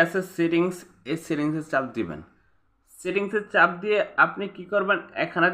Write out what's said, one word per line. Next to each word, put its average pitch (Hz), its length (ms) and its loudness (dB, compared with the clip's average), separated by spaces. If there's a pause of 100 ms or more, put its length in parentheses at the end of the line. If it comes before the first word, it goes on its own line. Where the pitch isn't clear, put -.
আছে 180 160 -2 (160)
সেটিংস, 170 400 2 (340)
এই 151 160 -4
সেটিংসে 151 440 -2
চাপ 135 140 0 (120)
দিবেন। 82 240 -6 (800)
সেটিংসে 202 400 -2 (120)
চাপ 175 180 6 (120)
দিয়ে 208 160 2 (260)
আপনি 175 200 -4 (120)
কি 185 160 -14
করবেন? 196 260 2 (260)
এখানে 170 300 2